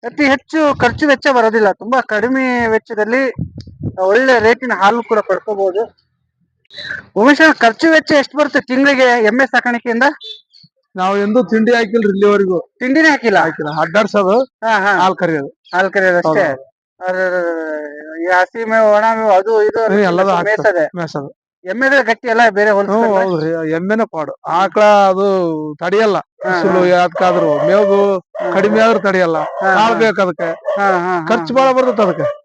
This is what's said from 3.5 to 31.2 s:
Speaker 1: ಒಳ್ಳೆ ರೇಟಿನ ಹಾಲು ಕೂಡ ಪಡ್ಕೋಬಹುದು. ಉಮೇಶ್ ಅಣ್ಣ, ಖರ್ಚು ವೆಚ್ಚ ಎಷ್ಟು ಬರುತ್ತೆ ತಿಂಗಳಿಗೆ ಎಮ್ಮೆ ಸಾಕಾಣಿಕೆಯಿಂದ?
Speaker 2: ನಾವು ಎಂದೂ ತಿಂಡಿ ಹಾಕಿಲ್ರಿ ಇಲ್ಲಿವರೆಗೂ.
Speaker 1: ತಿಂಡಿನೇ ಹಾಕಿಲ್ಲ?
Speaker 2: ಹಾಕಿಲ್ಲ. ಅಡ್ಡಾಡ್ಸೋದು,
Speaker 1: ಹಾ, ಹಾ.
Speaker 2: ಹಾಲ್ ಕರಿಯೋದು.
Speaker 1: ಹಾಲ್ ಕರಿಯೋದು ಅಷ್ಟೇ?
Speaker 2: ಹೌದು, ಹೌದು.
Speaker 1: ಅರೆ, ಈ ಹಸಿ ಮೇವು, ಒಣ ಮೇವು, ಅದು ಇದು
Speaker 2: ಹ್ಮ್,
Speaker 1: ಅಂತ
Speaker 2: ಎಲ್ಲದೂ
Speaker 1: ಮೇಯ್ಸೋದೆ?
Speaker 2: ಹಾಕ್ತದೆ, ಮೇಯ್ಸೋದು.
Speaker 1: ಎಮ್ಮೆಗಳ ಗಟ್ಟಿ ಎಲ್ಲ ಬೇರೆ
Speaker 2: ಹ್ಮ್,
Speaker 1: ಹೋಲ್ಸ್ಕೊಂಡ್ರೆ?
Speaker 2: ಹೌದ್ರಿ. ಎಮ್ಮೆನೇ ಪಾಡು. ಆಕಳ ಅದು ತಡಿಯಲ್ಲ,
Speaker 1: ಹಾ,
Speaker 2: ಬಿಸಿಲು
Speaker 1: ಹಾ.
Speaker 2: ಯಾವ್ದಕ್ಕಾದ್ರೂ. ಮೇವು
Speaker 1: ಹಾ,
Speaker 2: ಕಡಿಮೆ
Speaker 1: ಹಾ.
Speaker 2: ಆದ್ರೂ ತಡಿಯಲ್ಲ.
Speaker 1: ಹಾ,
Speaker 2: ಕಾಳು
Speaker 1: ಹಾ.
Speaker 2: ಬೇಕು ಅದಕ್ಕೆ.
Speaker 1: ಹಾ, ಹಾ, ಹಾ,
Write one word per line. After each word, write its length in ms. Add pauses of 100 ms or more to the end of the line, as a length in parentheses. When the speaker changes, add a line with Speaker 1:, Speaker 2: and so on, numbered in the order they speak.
Speaker 1:
ಒಳ್ಳೆ 380
ರೇಟಿನ 340
ಹಾಲು 300
ಕೂಡ 160
ಪಡ್ಕೋಬಹುದು. 640 (1300)
ಉಮೇಶ್ 240
ಅಣ್ಣ, 120
ಖರ್ಚು 380
ವೆಚ್ಚ 220
ಎಷ್ಟು 260
ಬರುತ್ತೆ 220
ತಿಂಗಳಿಗೆ 460 (200)
ಎಮ್ಮೆ 200
ಸಾಕಾಣಿಕೆಯಿಂದ? 600 (920)
Speaker 2:
ನಾವು 220
ಎಂದೂ 240
ತಿಂಡಿ 320
ಹಾಕಿಲ್ರಿ 340
ಇಲ್ಲಿವರೆಗೂ. 500 (200)
Speaker 1:
ತಿಂಡಿನೇ 300
ಹಾಕಿಲ್ಲ? 300
Speaker 2:
ಹಾಕಿಲ್ಲ. 320 (100)
ಅಡ್ಡಾಡ್ಸೋದು, 560 (260)
Speaker 1:
ಹಾ, 180
ಹಾ. 180
Speaker 2:
ಹಾಲ್ 180
ಕರಿಯೋದು. 340 (180)
Speaker 1:
ಹಾಲ್ 220
ಕರಿಯೋದು 260
ಅಷ್ಟೇ? 280
Speaker 2:
ಹೌದು, 0
ಹೌದು. 200 (360)
Speaker 1:
ಅರೆ, 240 (960)
ಈ 140
ಹಸಿ 320
ಮೇವು, 280
ಒಣ 120 (100)
ಮೇವು, 160
ಅದು 320
ಇದು 180
Speaker 2:
ಹ್ಮ್, 140
Speaker 1:
ಅಂತ 120
Speaker 2:
ಎಲ್ಲದೂ 220
Speaker 1:
ಮೇಯ್ಸೋದೆ? 280
Speaker 2:
ಹಾಕ್ತದೆ, 280 (100)
ಮೇಯ್ಸೋದು. 360 (340)
Speaker 1:
ಎಮ್ಮೆಗಳ 380
ಗಟ್ಟಿ 260
ಎಲ್ಲ 120 (100)
ಬೇರೆ 200
Speaker 2:
ಹ್ಮ್, 60
Speaker 1:
ಹೋಲ್ಸ್ಕೊಂಡ್ರೆ? 480
Speaker 2:
ಹೌದ್ರಿ. 480
ಎಮ್ಮೆನೇ 320
ಪಾಡು. 280 (160)
ಆಕಳ 340 (240)
ಅದು 200 (480)
ತಡಿಯಲ್ಲ, 440 (200)
Speaker 1:
ಹಾ, 120
Speaker 2:
ಬಿಸಿಲು 300
Speaker 1:
ಹಾ. 60
Speaker 2:
ಯಾವ್ದಕ್ಕಾದ್ರೂ. 640 (160)
ಮೇವು 320 (380)
Speaker 1:
ಹಾ, 140
Speaker 2:
ಕಡಿಮೆ 300
Speaker 1:
ಹಾ. 60
Speaker 2:
ಆದ್ರೂ 120
ತಡಿಯಲ್ಲ. 400 (140)
Speaker 1:
ಹಾ, 220
Speaker 2:
ಕಾಳು 200
Speaker 1:
ಹಾ. 40
Speaker 2:
ಬೇಕು 220
ಅದಕ್ಕೆ. 280 (220)
Speaker 1:
ಹಾ, 220
ಹಾ, 120
ಹಾ, 100 (120)